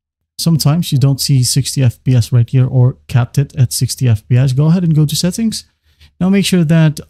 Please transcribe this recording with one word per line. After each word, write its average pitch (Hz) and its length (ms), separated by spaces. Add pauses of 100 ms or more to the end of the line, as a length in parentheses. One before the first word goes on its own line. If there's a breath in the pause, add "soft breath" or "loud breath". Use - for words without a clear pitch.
(360)
Sometimes 165 560
you 143 60
don't 135 220
see 135 220
sixty 131 400
F - 220
P 131 100
S 120 160
right 120 180
here 131 180
or 131 320 (100)
capped 120 300
it 139 180
at 127 160
sixty - 340
F 113 220
P 123 80
S. 131 160
Go 143 140
ahead 175 180
and 160 100
go 151 120
to 147 100
settings. 214 480 (560 soft breath)
Now 180 80
make 196 160
sure 175 200
that 156 460